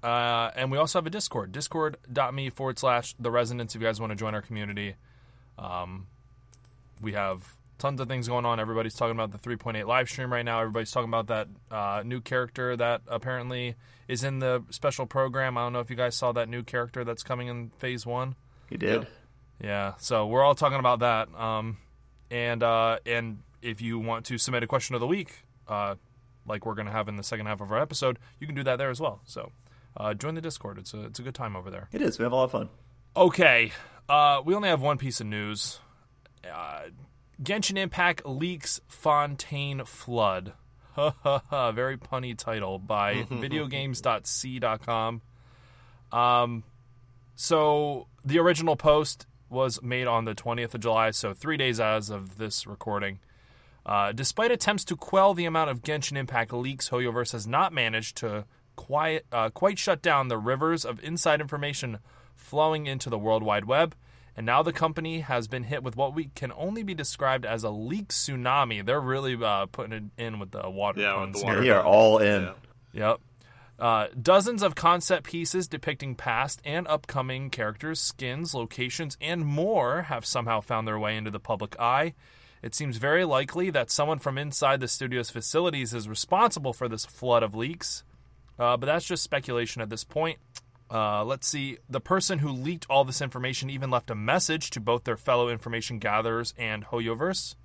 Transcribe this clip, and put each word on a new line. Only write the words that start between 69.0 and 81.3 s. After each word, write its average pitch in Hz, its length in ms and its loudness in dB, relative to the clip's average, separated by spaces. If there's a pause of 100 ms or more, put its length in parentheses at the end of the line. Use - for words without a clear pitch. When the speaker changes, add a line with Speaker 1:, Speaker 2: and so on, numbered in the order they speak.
Speaker 1:
really, 131 400 -2
uh, 101 260 2
putting 104 260 -8
it 107 280 -10
in 110 200 -6
with 95 100 -10
the 98 180 -6
water 98 320 0
Speaker 3:
Yeah, 101 200 4
with 98 140 -6
Speaker 1:
puns 101 60 -2
Speaker 3:
the 98 60 0
Speaker 1:
here. 98 80 2
Speaker 3:
water 110 60 2
Speaker 2:
They 127 100 6
are 98 120 8
Speaker 3:
puns. 92 120 8
Speaker 2:
all 110 240 10
in. 101 240 6
Speaker 3:
Yeah. 90 100 -6 (580)
Speaker 1:
Yep. 113 100 0 (580)
Uh, 113 280 4 (140)
dozens 202 440 6
of 175 100 2
concept 170 520 4
pieces 170 420 -2
depicting 139 480 -6
past 127 480 -2
and 156 240 -4
upcoming 135 640 -2
characters, 123 500 -4
skins, 139 560 -2
locations, 127 640 -6
and 165 260 -2
more 156 560 2
have 143 240 -6
somehow 113 340 0
found 113 280 -4
their 107 100 -2
way 107 180 -2
into 110 140 -6